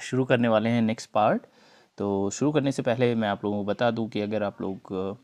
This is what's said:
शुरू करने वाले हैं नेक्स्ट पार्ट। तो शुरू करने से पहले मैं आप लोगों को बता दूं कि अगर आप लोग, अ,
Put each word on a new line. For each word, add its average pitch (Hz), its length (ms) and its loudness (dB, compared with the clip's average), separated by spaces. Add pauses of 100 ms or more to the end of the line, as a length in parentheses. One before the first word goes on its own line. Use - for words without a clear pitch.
शुरू 127 240 -2
करने 120 240 2
वाले 110 220 4
हैं 117 120 2
नेक्स्ट 113 280 -2
पार्ट। 117 320 2 (560)
तो 101 320 0
शुरू 143 220 0
करने 139 200 2
से 131 100 -4
पहले 120 320 2
मैं 110 140 0
आप 101 160 -2
लोगों 104 140 0
को 101 60 -2
बता 104 260 0
दूं 113 180 -2
कि 104 120 -6
अगर 104 220 -2
आप 98 200 -6
लोग, 95 300 -8
अ, 95 200 -4 (120)